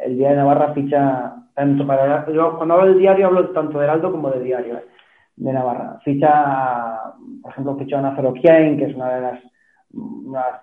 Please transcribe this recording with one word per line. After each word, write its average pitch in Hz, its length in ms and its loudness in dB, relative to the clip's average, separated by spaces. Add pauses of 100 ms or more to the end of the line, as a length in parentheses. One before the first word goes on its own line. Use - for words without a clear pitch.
el 127 120 -4
Diario 139 200 2
de 139 60 2
Navarra 147 320 2
ficha 139 600 -2 (200)
tanto 139 320 0
para, 143 440 0
yo 160 260 0
cuando 165 180 0
hablo 190 140 6
del 190 100 6
diario 190 300 4
hablo 180 220 2
tanto 151 280 -4
de 143 60 0
Heraldo 160 280 0
como 151 180 -4
de 127 120 -4
Diario, 123 340 -6
¿eh? - 80 -14 (520)
de 135 160 -6
Navarra. 123 520 -6
Ficha, 131 1080 0 (300)
por - 80 -20
ejemplo, 139 260 -8
fichó - 200 -6
a - 40 -2
Ana 139 160 -4
Zoroquiain, 151 600 4
que 143 80 -2
es 127 100 -4
una 127 200 -6
de 127 60 -4
las, 127 200 -8 (520)
una 131 520 -10 (180)